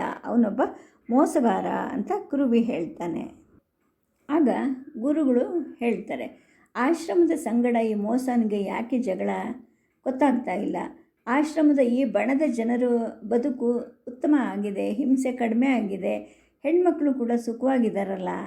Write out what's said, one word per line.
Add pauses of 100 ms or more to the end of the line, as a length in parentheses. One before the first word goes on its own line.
(240)
ಅವನೊಬ್ಬ (480)
ಮೋಸಗಾರ (260)
ಅಂತ (180)
ಕುರುವಿ
ಹೇಳ್ತಾನೆ. (1000)
ಆಗ (480)
ಗುರುಗಳು
ಹೇಳ್ತಾರೆ, (320)
"ಆಶ್ರಮದ
ಸಂಗಡ
ಈ
ಮೋಸನಿಗೆ
ಯಾಕೆ
ಜಗಳ (720)
ಗೊತ್ತಾಗ್ತಾ
ಇಲ್ಲ? (500)
ಆಶ್ರಮದ
ಈ
ಬಣದ (100)
ಜನರು (300)
ಬದುಕು (340)
ಉತ್ತಮ
ಆಗಿದೆ,
ಹಿಂಸೆ
ಕಡಿಮೆ
ಆಗಿದೆ, (460)
ಹೆಣ್ಮಕ್ಳು
ಕೂಡ
ಸುಖವಾಗಿದ್ದಾರಲ್ಲ" (180)